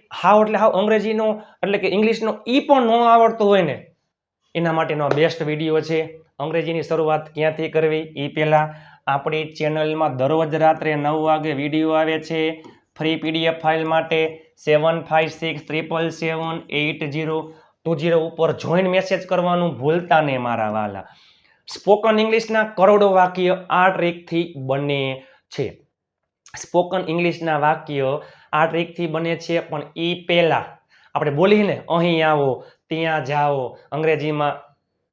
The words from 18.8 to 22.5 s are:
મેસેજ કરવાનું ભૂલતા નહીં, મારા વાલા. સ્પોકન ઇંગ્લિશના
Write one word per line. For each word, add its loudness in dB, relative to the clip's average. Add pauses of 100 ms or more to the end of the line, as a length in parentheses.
મેસેજ 0
કરવાનું 0
ભૂલતા 2
નહીં, -2
મારા -2
વાલા. -6 (640)
સ્પોકન 2
ઇંગ્લિશના 0